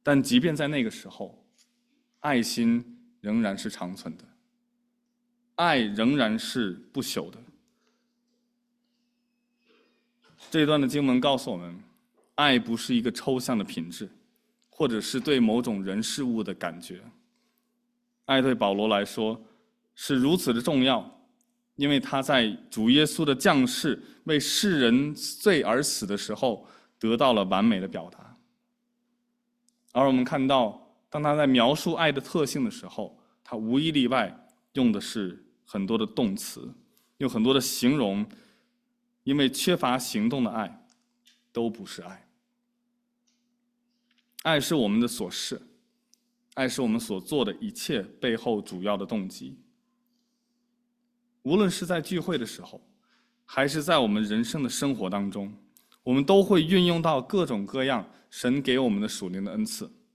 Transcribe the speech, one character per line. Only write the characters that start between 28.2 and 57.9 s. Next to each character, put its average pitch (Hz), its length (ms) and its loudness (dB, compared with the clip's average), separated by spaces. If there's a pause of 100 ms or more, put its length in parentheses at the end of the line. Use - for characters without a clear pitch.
而 135 160 2
我 135 40 4
们 127 120 4
看 131 240 -2
到， 123 480 0 (140)
当 147 120 -6
他 147 140 2
在 151 100 2
描 127 300 6
述 165 180 -2
爱 156 180 2
的 139 80 -2
特 147 260 -2
性 135 200 -4
的 104 60 -4
时 - 160 -16
候， - 320 -12 (240)
他 - 120 -14
无 113 240 0
一 160 120 0
例 135 160 2
外 117 420 -2 (240)
用 123 180 4
的 101 80 0
是 95 440 -8 (220)
很 98 200 -6
多 113 120 0
的 107 80 0
动 101 300 -2
词， - 380 -12 (440)
用 135 120 -4
很 113 140 -2
多 131 100 4
的 135 80 4
形 127 340 2
容， 104 320 -2 (960)
因 139 140 0
为 139 100 4
缺 170 300 0
乏 127 220 0
行 110 280 -2
动 127 160 0
的 107 60 -2
爱 107 380 -8 (640)
都 117 180 -2
不 104 160 -12
是 - 160 -16
爱。 92 260 -20 (2250)
爱 160 180 2
是 151 140 -2
我 123 140 4
们 107 120 2
的 120 80 2
所 107 220 -6
事， - 320 -8 (920)
爱 131 120 -2
是 127 140 -4
我 120 60 2
们 110 120 0
所 101 220 -6
做 135 240 0
的 101 120 -4
一 104 140 -8
切 120 300 -4 (180)
背 113 160 0
后 113 240 -4
主 92 220 -12
要 101 160 0
的 95 80 -6
动 98 240 -6
机。 - 300 -16 (1800)
无 147 120 0
论 202 140 4
是 - 160 -6
在 170 160 -2
聚 175 180 -4
会 160 160 -4
的 123 100 -4
时 - 180 -16
候， - 180 -20 (640)
还 139 220 0
是 147 160 -2
在 165 160 4
我 117 80 4
们 104 160 2
人 107 200 0
生 143 200 -4
的 120 60 -4
生 139 260 -2
活 104 120 -6
当 101 220 -4
中， 101 260 -10 (460)
我 127 100 -2
们 139 140 4
都 196 160 8
会 190 220 4
运 180 240 4
用 170 140 2
到 156 200 0
各 175 240 0
种 107 200 -4
各 131 180 -4
样 123 260 -2 (200)